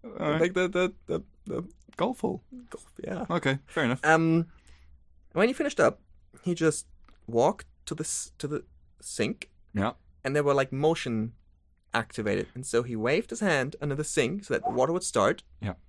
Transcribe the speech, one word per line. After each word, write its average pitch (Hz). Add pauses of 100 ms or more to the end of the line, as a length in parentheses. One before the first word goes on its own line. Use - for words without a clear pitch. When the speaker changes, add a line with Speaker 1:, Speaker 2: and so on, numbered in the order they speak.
Speaker 1:
All -
right. 156
Speaker 2:
Like 180
the, 185
the, 180 (140)
the, 160 (240)
the 185 (320)
Speaker 1:
Golf 233
hole. - (280)
Speaker 2:
golf, - (180)
yeah. 185
Speaker 1:
Okay, 143
fair 160
enough. 123
Speaker 2:
Um, 165 (880)
when 202
he 262
finished 285
up, - (420)
he 175
just 160 (400)
walked 120 (200)
to -
the 151
s-, -
to 147
the 147 (360)
sink. - (240)
Speaker 1:
Yeah. 104 (320)
Speaker 2:
And 135
they 147
were, 143
like, 135
motion 131 (600)
activated. 104
And 127
so 120
he 120
waved 131
his 233
hand 151
under 147
the 151
sink 156
so 131
that -
the -
water 131
would 175
start. 113 (180)
Speaker 1:
Yeah. 101 (140)